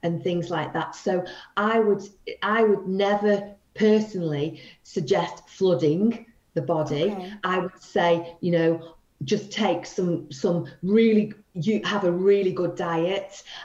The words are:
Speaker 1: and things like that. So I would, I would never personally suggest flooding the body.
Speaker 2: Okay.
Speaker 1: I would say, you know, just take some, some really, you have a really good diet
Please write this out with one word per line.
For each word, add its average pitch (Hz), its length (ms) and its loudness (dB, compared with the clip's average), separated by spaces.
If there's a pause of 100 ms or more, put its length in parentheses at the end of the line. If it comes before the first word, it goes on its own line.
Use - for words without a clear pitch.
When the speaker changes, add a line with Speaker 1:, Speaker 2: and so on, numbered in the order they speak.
Speaker 1:
and 170 180 -2
things 175 280 -2
like 156 220 -4
that. 160 220 -6
So 180 300 -2 (320)
I 220 240 2
would, 202 220 2 (400)
I 214 200 2
would 208 240 2
never 202 680 0 (200)
personally 175 880 2 (220)
suggest - 640 -2
flooding 185 800 2 (280)
the 160 80 -2
body. 156 480 0
Speaker 2:
Okay. 190 220 -8 (100)
Speaker 1:
I 185 160 -2
would 185 240 -6
say, 175 580 0
you 180 120 0
know, 165 420 2 (300)
just 196 260 -2
take 196 360 -2
some, 175 440 -4
some 175 360 -2 (160)
really, 214 500 4 (220)
you 196 300 0
have 208 200 -2
a 175 60 4
really 190 420 2
good 175 240 -4
diet 175 640 -4 (220)